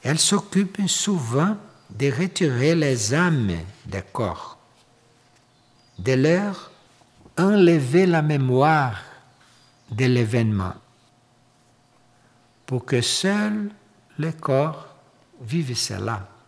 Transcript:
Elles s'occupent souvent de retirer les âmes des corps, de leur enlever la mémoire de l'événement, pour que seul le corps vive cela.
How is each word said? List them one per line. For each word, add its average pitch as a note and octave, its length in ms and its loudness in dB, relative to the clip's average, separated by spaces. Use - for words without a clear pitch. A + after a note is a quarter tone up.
Elles D3+ 160 -2
s'occupent G3 680 0
souvent E3 680 -2
de C#3 220 -2
retirer D3+ 640 0
les B2+ 380 0
âmes C#3+ 420 2
des G2 180 -8
corps, - 460 -6
de A2 140 0
leur F3 580 0
enlever F3 680 4
la E3+ 160 2
mémoire C3+ 800 2
de A2+ 160 -2
l'événement, A2 680 0
pour B2+ 200 -6
que B2 160 0
seul G#3 680 -2
le D#3+ 140 -4
corps D3+ 640 -2
vive B2+ 340 -4
cela. G#2 520 -6